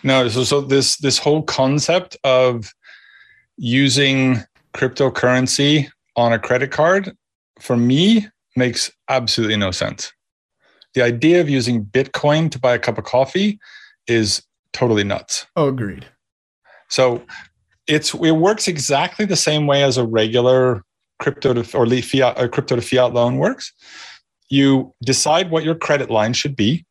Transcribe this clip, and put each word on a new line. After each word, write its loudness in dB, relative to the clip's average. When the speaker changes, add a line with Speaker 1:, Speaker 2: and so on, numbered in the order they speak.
Speaker 1:
No, 2
so, 0
so 0
this, 0
this -2
whole 0
concept -2
of 2
using 0
cryptocurrency 0
on 2
a -2
credit -2
card, 0
for -2
me, 2
makes -2
absolutely -2
no 0
sense. -6
The 0
idea 4
of 0
using 0
Bitcoin 0
to -12
buy 2
a 0
cup -4
of -10
coffee 0
is 0
totally 0
nuts. -8
Speaker 2:
Oh, 2
agreed. -6
Speaker 1:
So 0
it's, -2
it 2
works 2
exactly -2
the -2
same 0
way 2
as 2
a 0
regular 2
crypto -2
to, -4
or 2
le-, 0
fiat, 0
or 0
crypto -2
to -2
fiat 0
loan 0
works. -4
You 2
decide 0
what 0
your -2
credit -2
line 0
should -6
be 0